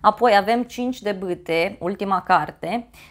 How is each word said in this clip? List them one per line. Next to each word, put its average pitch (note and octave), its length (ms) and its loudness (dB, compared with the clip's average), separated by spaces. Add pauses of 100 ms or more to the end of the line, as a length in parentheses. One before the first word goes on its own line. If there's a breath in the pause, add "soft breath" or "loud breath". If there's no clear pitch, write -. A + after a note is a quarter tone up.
Apoi G#3+ 360 4
avem A3+ 260 2
cinci B3 380 -8
de G3+ 100 -4
bâte, F3+ 680 -4
ultima G3 420 -4
carte. F3+ 680 -2 (220 loud breath)